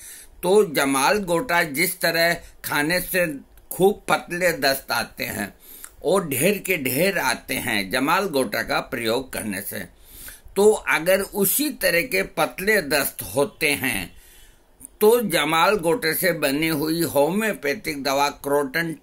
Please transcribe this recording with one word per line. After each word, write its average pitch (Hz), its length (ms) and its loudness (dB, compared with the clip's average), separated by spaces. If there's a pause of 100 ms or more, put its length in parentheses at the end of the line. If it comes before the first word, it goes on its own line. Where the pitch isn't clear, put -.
(420)
तो 196 200 6 (120)
जमाल 147 500 2
गोटा 170 400 0
जिस 160 360 -2
तरह 165 340 2 (300)
खाने 156 380 0
से 180 240 0 (440)
खूब 196 380 2
पतले 175 440 0
दस्त 139 400 -2
आते 117 340 -4
हैं 104 260 -6 (520)
और 175 240 2
ढेर 160 300 0
के 185 200 -4
ढेर 151 400 0
आते 127 360 -2
हैं 117 240 -2 (120)
जमाल 147 360 0
गोटा 120 360 -2
का 139 200 -4
प्रयोग 117 500 -4
करने 98 280 -6
से, 107 180 -6 (800)
तो 208 140 8
अगर 175 500 2
उसी 196 520 -2
तरह 170 300 2
के 180 200 -2 (100)
पतले 202 500 0
दस्त 139 400 -2 (120)
होते 143 380 0
हैं 110 380 -4 (920)
तो 233 220 6
जमाल 165 560 2
गोटे 160 360 0
से 175 200 0
बनी 147 360 0
हुई 160 340 -2
होम्योपैथिक 147 1000 0
दवा 139 260 0 (140)
क्रोटन 143 500 0 (100)